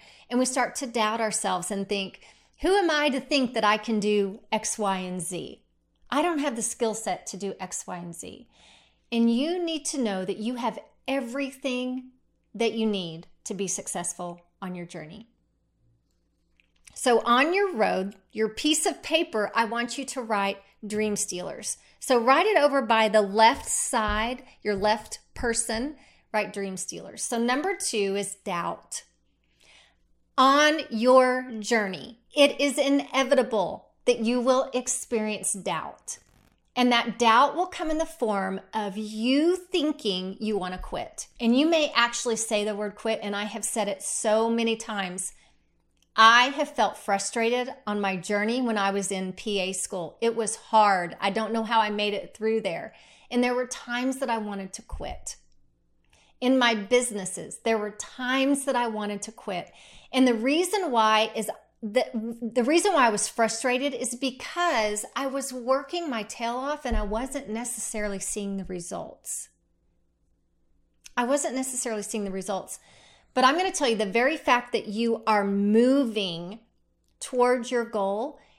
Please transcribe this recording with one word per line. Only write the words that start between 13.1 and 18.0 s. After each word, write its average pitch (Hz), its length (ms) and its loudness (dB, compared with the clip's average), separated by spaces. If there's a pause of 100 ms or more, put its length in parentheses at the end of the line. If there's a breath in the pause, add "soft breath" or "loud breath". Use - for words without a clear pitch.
to - 80 -8
be 190 160 -4
successful 175 720 -8 (200)
on 185 140 -8
your 175 100 -10
journey. 175 440 -16 (1600)
So 240 320 2
on 262 280 4
your 392 220 0
road, 190 400 0 (160)